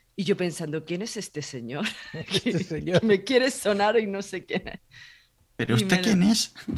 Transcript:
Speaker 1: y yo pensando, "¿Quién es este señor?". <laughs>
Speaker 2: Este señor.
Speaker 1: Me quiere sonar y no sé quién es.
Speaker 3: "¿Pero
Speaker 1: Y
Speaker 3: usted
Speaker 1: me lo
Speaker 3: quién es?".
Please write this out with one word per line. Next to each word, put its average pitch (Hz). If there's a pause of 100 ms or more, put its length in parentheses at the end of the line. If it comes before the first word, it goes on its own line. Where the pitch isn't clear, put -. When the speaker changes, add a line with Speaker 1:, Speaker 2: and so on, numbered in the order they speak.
(160)
Speaker 1:
y 202
yo 190
pensando, 160
"¿Quién 175
es 226
este 170
señor?". 131 (280)
<laughs> 160
Speaker 2:
Este 190
señor. 160
Speaker 1:
Me 202
quiere 262
sonar 208
y 220
no 196
sé 185
quién -
es. - (760)
Speaker 3:
"¿Pero -
Speaker 1:
Y 117
Speaker 3:
usted 190
Speaker 1:
me 185
lo -
Speaker 3:
quién 190
es?". 220 (240)